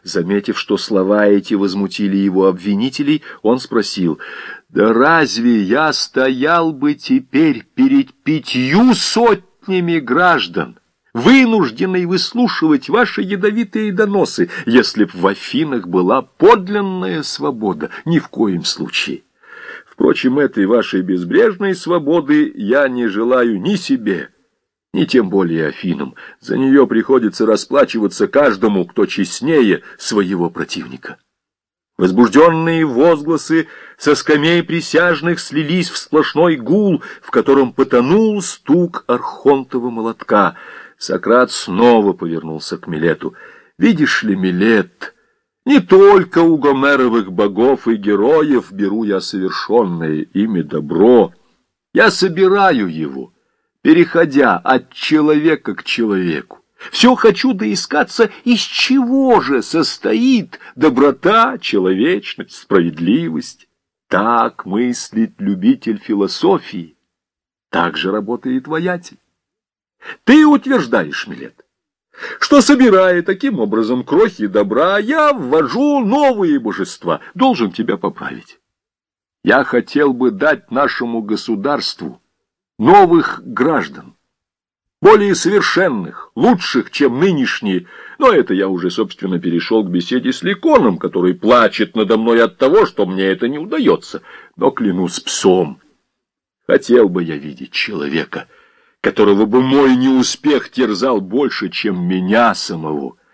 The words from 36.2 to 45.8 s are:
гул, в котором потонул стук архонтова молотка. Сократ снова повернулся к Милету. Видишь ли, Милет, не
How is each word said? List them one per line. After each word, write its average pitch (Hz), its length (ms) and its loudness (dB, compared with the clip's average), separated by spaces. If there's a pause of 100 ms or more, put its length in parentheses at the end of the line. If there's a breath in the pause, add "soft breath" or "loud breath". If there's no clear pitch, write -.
гул, 165 460 0 (200 loud breath)
в - 80 -20
котором 131 420 2
потонул 175 680 2
стук 175 640 -2
архонтова 127 840 -2
молотка. 113 680 -2 (420 loud breath)
Сократ 107 520 0
снова 107 600 2
повернулся 80 640 -8
к - 100 -18
Милету. 80 480 -4 (440 loud breath)
Видишь 170 460 0
ли, 104 120 -2
Милет, 92 800 -2 (500)
не 269 160 4